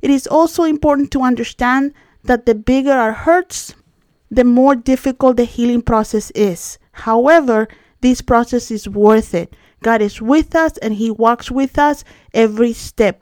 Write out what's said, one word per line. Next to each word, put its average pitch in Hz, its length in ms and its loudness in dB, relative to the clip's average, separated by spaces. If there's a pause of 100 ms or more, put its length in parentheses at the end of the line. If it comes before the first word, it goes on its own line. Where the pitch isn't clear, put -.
It - 80 -4
is 277 180 0
also 330 380 0
important 294 460 0
to 277 100 -4
understand 254 720 -2 (300)
that 240 240 0
the 233 80 4
bigger 262 380 0
our 233 200 0
hurts, - 640 -2 (560)
the 247 140 2
more 254 300 4
difficult 262 640 0
the 240 80 2
healing 240 380 -2
process 214 480 -2
is. - 480 -4 (140)
However, 233 760 2 (320)
this 247 220 0
process 240 480 -2
is 214 180 -10
worth 208 460 2
it. 175 200 -6 (280)
God 226 180 0
is 208 220 -4
with 294 320 0
us 320 240 -2
and 220 160 -6
He 220 160 -4
walks 226 400 -2
with 269 280 -4
us 294 240 0 (300)
every 226 400 0
step - 500 -4